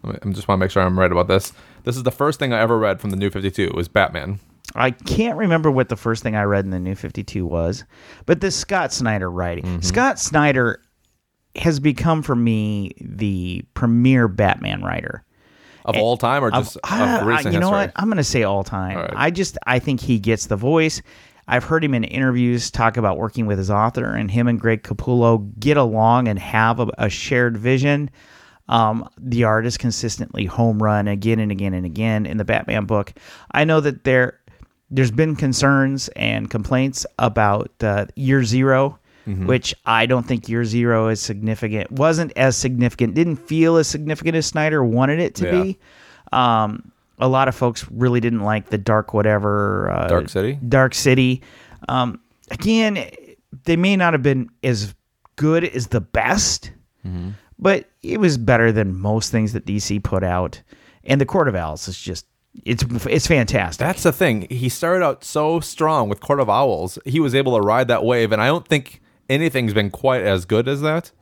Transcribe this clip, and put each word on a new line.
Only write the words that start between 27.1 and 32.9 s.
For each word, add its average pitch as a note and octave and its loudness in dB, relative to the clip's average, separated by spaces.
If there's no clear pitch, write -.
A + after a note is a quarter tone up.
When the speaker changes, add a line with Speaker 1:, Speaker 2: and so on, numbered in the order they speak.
Speaker 2:
vision. C3+ 0
Um, A2+ 2
the A#2+ 0
artist A2 0
consistently A2+ -4
home A2 2
run G#2 2
again G#2+ 0
and G#2 -2
again G2 -2
and F2+ -4
again G#2+ -2
in D2+ -8
the G#2 -2
Batman A2 -2
book. G2+ -2